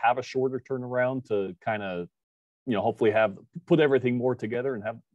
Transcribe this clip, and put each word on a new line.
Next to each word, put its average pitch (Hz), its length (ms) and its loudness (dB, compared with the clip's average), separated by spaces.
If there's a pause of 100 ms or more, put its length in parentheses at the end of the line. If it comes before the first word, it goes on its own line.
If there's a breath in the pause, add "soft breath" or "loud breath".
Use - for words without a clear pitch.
have 123 160 4
a 127 60 -4
shorter 131 440 -2
turnaround 127 600 -2
to 98 360 -2
kinda, 98 440 -4 (580)
you 127 80 -2
know, 98 80 0
hopefully 110 300 2
have, 107 260 2 (280)
put 170 140 4
everything 131 380 4
more 123 160 0
together 120 420 -4
and 101 80 -8
have 113 140 -6 (180)